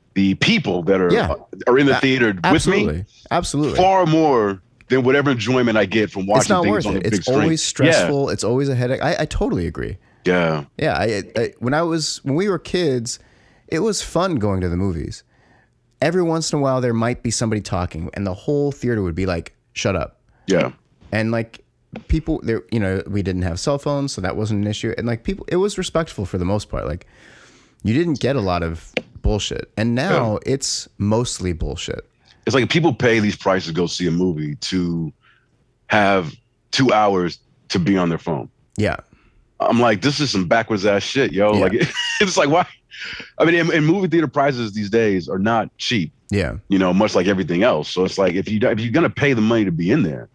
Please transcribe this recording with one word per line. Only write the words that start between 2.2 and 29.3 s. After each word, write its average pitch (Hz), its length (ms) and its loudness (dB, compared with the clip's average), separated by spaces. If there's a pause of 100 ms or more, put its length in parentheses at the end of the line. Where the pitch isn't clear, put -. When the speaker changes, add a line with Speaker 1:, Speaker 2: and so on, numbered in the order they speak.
Speaker 1:
with 92 160 -4
me - 40 4 (320)
Speaker 2:
absolutely. 87 240 -2 (260)
Absolutely. 147 460 0
Speaker 1:
far 185 300 4
more 135 540 2 (280)
than 131 160 2
whatever 139 260 4
enjoyment 120 480 2
I 107 60 4
get 101 260 0
from 98 120 -6
Speaker 2:
It's 98 80 -4
Speaker 1:
watching 110 240 4
Speaker 2:
not 180 100 2
Speaker 1:
things 104 80 2
Speaker 2:
worth - 140 0
Speaker 1:
on 95 100 -2
Speaker 2:
it. - 80 -4
Speaker 1:
the 113 60 0
big 147 100 0
Speaker 2:
It's - 80 -4
always 151 340 2
Speaker 1:
screen. - 260 2
Yeah. 165 40 6
Speaker 2:
stressful. 139 380 2
It's 98 120 -4
always 127 260 0
a 139 60 0
headache. 127 280 -2
I, 160 180 0
I 151 60 0
totally 151 420 -2
agree. 65 300 -8 (260)
Speaker 1:
Yeah. 82 400 0 (140)
Speaker 2:
Yeah. 143 200 0
I, 101 240 0 (140)
I, 113 240 -2
when 127 140 -2
I 160 80 0
was, 165 420 -4
when 135 100 -2
we 190 140 0
were 180 100 -2
kids, 131 600 -2 (500)
it - 120 -4
was 208 220 -2
fun 175 340 -2
going 101 260 0
to 90 60 -2
the 85 80 -2
movies. 90 460 -4 (800)
Every 170 200 2
once 165 300 -2
in 156 60 0
a 143 40 0
while, 131 180 0
there 123 140 0
might 117 280 -2
be 120 80 -2
somebody 110 300 -2
talking, 87 540 -4
and 98 120 -4
the 92 80 -4
whole 143 380 -2
theater 120 300 -2
would 87 140 -2
be 95 100 -2
like, 85 280 -4 (180)
"Shut 101 240 -2
up." - 240 -6 (260)
Speaker 1:
Yeah. 80 240 2 (400)
Speaker 2:
And, 110 220 0
like, 113 320 -6 (420)
people 160 380 -2
there, 113 260 -2
you 117 80 -2
know, 95 300 0
we 101 140 -2
didn't 92 200 -2
have 87 160 -4
cell 143 200 -2
phones, 143 340 -4
so - 80 -8
that 92 160 -4
wasn't 107 280 -2
an 104 60 0
issue. 107 260 -4
And, 113 120 -4
like, 117 160 -4
people, 190 240 -6
it - 80 -2
was 196 200 0
respectful 165 480 -6
for 92 140 -6
the 90 60 -2
most 101 240 -2
part. 57 180 -6
Like, 78 200 -8 (760)
you 107 120 0
didn't 160 260 0
get 131 160 0
a 131 40 0
lot 90 220 0
of 82 300 -8 (300)
bullshit. - 540 -2